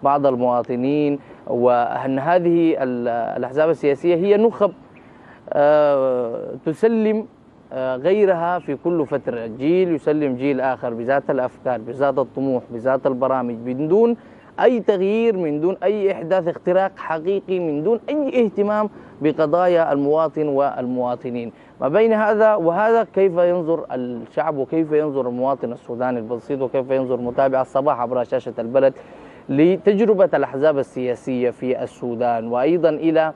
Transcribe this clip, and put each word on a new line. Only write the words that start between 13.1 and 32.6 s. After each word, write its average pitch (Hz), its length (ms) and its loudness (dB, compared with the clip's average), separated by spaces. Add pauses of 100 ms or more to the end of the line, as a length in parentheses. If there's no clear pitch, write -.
من 131 220 -4
دون 226 280 4 (440)
أي 233 200 0
تغيير، 208 560 0
من 151 240 -4
دون 185 220 -2
أي 196 300 -2
إحداث 170 360 -2
اختراق 185 480 -2
حقيقي، 185 600 -4
من 151 260 -4
دون 226 240 0
أي 277 360 0
اهتمام 208 460 -2 (320)
بقضايا 160 680 2
المواطن 151 560 0
والمواطنين. 123 1040 -4 (280)
ما 131 80 -2
بين 220 240 2
هذا 214 420 2
وهذا، 208 600 2
كيف 190 180 2
ينظر 175 600 0
الشعب 127 640 -4
وكيف 151 360 -2
ينظر 143 360 0
المواطن 127 440 -2
السوداني 123 460 -6
البسيط 120 440 -6
وكيف 127 280 -4
ينظر 131 260 0
متابع 131 440 0
الصباح 131 400 0
عبر 123 240 -2
شاشة 123 340 -6
البلد 131 360 2 (540)
لتجربة 190 840 4
الأحزاب 139 440 2
السياسية 123 720 -2
في 123 320 -4
السودان، 117 640 -4
وأيضًا 156 400 2